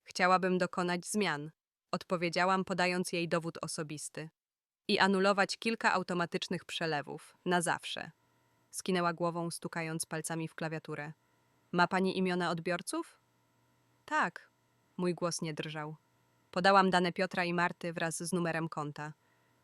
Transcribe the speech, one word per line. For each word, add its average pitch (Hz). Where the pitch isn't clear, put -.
„Chciałabym 185
dokonać 175
zmian”, 160
odpowiedziałam, 180
podając 180
jej 170
dowód 165
osobisty. 151
„I 208
anulować 196
kilka 226
automatycznych 175
przelewów, 147
na 180
zawsze”. -
Skinęła 175
głową, 170
stukając 160
palcami 160
w -
klawiaturę. 156
„Ma 175
pani 185
imiona 180
odbiorców?” 175
„Tak”, 285
mój 180
głos 170
nie 160
drżał. 156
Podałam 190
dane 180
Piotra 185
i 175
Marty 175
wraz 165
z 170
numerem 165
konta. 151